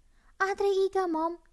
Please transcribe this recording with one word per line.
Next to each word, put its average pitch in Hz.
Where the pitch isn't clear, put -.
ಆದ್ರೆ 392
ಈಗ 381
ಮಾಮ್, 339